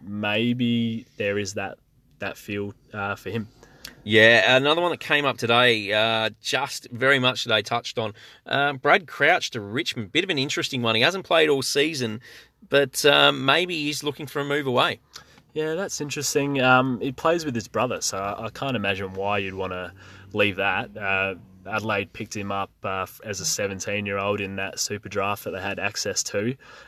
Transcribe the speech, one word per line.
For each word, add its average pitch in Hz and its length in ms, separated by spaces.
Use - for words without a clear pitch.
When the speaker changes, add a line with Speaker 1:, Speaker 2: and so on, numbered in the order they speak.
Speaker 1:
maybe 113 1040
there 101 220
is 101 160
that, 98 240
that 98 180
feel, 101 380
uh, 101 220
for - 160
him. 107 180
Speaker 2:
Yeah, 110 520
another 147 240
one 175 100
that 143 100
came 147 240
up 123 140
today, 117 540
uh, 110 380
just - 500
very 131 280
much 123 260
today 107 180
touched 117 360
on, 110 160
uh, 143 260
Brad 147 340
Crouch 156 440
to 113 100
Richmond. 107 500
Bit 165 140
of 190 60
an 151 80
interesting 131 440
one. 113 140
He 113 60
hasn't 180 220
played 160 240
all 139 140
season, 135 580
but, 139 360
um, 143 400
maybe 170 300
he's 147 280
looking 143 240
for 147 140
a 143 40
move 143 220
away. 131 320
Speaker 1:
Yeah, 156 220
that's 185 260
interesting. 143 600
Um, 127 400
he 135 120
plays 165 320
with 135 100
his 107 140
brother, 113 320
so - 180
I, 101 280
I 113 40
can't 135 260
imagine 98 380
why 101 240
you'd 95 160
wanna 90 380
leave 104 240
that. 98 400
Uh, 98 380
Adelaide 104 480
picked 110 240
him 101 140
up, 98 220
uh, 95 200
f-, - 220
as 104 140
a - 60
seventeen-year-old 101 960
in 98 160
that 95 240
super - 280
draft 101 360
that 101 80
they 92 80
had 98 180
access 101 460
to. 110 320